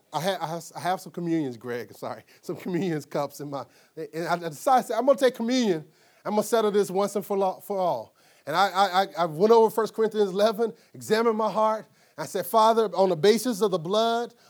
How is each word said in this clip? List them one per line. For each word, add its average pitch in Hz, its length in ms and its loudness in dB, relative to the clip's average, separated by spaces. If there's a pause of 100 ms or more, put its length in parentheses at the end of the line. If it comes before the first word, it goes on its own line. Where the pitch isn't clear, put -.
(120)
I 151 80 -4
had, 185 200 -2
I 165 60 -6
have, 160 180 -6 (120)
I 151 40 -12
have 180 200 -2
some 170 100 -16
communions, 165 460 -4
Greg, 120 380 -10
sorry, 113 280 -12 (200)
some 165 140 -10
communions 170 480 -4
cups 143 360 -6
in 147 100 -12
my, 135 140 -10 (500)
and 160 140 -6
I 170 80 0 (120)
decided, 240 360 2
I - 40 -16
said, 220 100 -4
"I'm 247 80 0
gonna 269 120 4
take 254 160 2
communion. 226 500 0 (400)
I'm 190 80 -6
gonna 214 100 2
settle 214 280 0
this 196 200 0
once 202 260 -2
and 202 80 -6
for 202 120 -4
lo-, 190 300 -2
for 202 120 -6
all." 143 360 -4 (320)
And 147 80 -4
I, 196 140 4
I, 185 340 2
I, 196 40 0 (120)
I 170 60 2
went 175 280 4
over 226 180 6
First 214 240 -4
Corinthians 214 360 0
eleven, 214 420 0 (220)
examined 214 420 0
my 220 140 0
heart. 214 360 -2 (300)
I 156 100 -8
said, 185 200 -6
"Father, 220 480 4
on 190 140 4
the 180 80 0
basis 214 460 2
of 208 80 2
the 180 80 0
blood, 226 560 -2 (160)